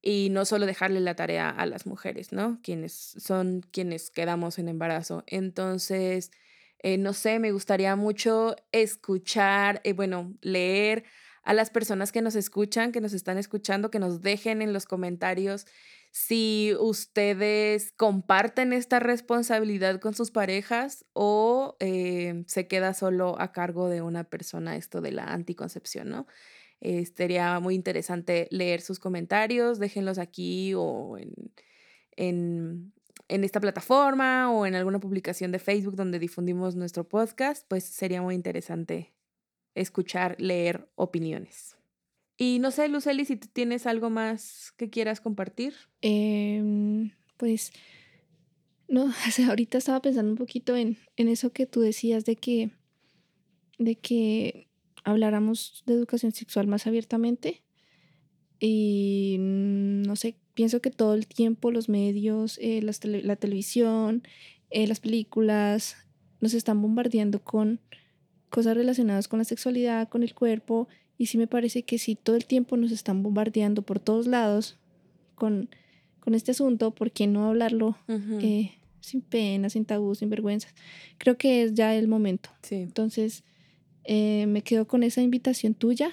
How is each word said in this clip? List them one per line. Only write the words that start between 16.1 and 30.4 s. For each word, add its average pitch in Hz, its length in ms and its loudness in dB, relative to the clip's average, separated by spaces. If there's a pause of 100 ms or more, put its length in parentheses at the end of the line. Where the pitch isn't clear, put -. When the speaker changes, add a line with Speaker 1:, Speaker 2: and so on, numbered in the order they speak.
Speaker 1:
si 214 680 2
ustedes 208 1120 0
comparten 214 800 2
esta 247 260 2
responsabilidad 233 1000 0
con 214 140 -4
sus 233 180 -4
parejas 214 840 -2
o, 220 680 2
eh, 180 680 -2
se 185 220 -4
queda 190 260 0
solo 185 460 0
a 185 120 -4
cargo 175 380 -2
de 175 140 -2
una 170 220 -6
persona 165 500 -10
esto 175 260 -8
de 147 120 -6
la - 120 -6
anticoncepción, 175 840 -10
¿no? 254 180 -10 (540)
Eh, 175 240 -4
sería 175 560 -2
muy 185 140 0
interesante 175 760 -2
leer 175 300 -2
sus 185 180 -10
comentarios, 214 800 0
déjenlos 196 400 -4
aquí 180 560 -4